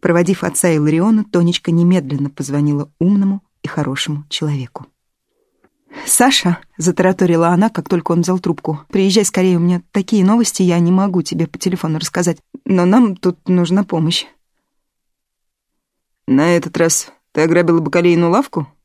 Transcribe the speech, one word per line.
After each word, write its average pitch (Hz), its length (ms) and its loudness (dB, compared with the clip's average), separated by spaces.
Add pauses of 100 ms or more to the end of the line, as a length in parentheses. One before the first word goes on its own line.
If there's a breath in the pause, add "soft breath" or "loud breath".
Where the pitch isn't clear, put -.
Проводив 175 420 0
отца 180 260 -2
Илариона, 165 540 2
Тонечка 175 480 -2
немедленно 156 580 0
позвонила 143 720 -4
умному 196 440 0 (200)
и - 40 -10
хорошему 147 640 -6
человеку. 139 580 -8 (1160 loud breath)
«Саша», 240 540 2 (180)
затараторила 175 720 2
она, 180 200 2
как - 180 -8
только 175 240 -2
он 170 100 0
взял 185 180 0
трубку, 156 500 -6
«приезжай 196 340 2
скорее, 185 320 0
у 170 60 0
меня 175 200 0 (100)
такие 196 340 0
новости, 214 360 2
я 175 180 2
не 175 120 2
могу 185 300 0
тебе 165 260 -4
по - 100 -14
телефону 165 420 -4
рассказать, 170 400 -4 (260)
но 180 200 2
нам 208 300 4
тут - 320 -4
нужна 180 380 0
помощь». 165 400 -2 (2000)
«На 151 300 2
этот 170 200 -6
раз 165 340 -2 (200)
ты 151 100 -2
ограбила 165 380 2
бакалейную 170 500 2
лавку, 175 380 -2 (180)